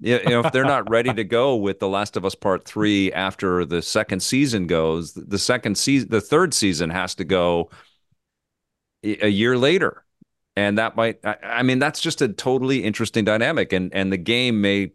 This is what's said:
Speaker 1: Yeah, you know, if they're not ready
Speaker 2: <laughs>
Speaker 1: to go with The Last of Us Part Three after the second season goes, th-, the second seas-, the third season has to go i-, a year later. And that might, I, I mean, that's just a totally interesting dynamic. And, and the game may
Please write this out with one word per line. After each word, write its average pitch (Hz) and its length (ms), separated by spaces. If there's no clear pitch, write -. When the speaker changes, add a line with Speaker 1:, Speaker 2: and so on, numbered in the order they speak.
Speaker 1:
Yeah, 117 220
you 107 80
know, 120 100
if 117 120
they're 127 120
not 131 240
ready 120 260
Speaker 2:
<laughs> - 0
Speaker 1:
to 110 100
go 120 320
with 98 240
The 101 80
Last 98 280
of 95 80
Us 117 100
Part 92 320
Three 101 460
after 92 520
the 82 180
second 104 380
season 123 460
goes, 80 480
th-, 80 140
the 98 100
second 117 380
seas-, 135 320
the 113 120
third 160 340
season 85 360
has 90 260
to 95 80
go 87 460
i-, 101 180
a 104 60
year 110 300
later. 143 440
And 101 220
that 110 160
might, 113 300
I, 104 180
I 117 220
mean, 127 160
that's 151 200
just 160 220
a 131 60
totally 127 560
interesting 107 400
dynamic. 110 480
And, 92 200
and 95 200
the 98 40
game 113 440
may 101 340